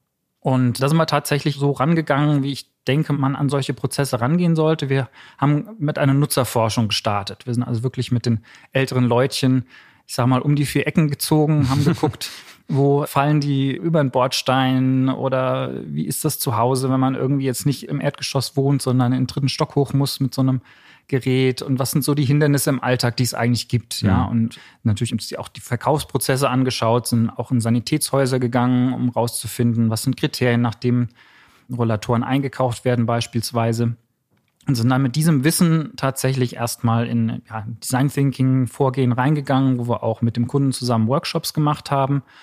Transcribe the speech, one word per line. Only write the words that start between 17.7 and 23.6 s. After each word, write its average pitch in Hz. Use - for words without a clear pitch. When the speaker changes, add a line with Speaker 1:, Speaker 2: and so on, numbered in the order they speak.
Speaker 1:
im 143
Erdgeschoss -
wohnt, 139
sondern 127
in 131
den 127
dritten 135
Stock -
hoch 143
muss 139
mit 131
so 135
einem 131
Gerät 131
und 131
was 127
sind 147
so 147
die 147
Hindernisse 143
im 127
Alltag, 123
die 127
es 120
eigentlich 120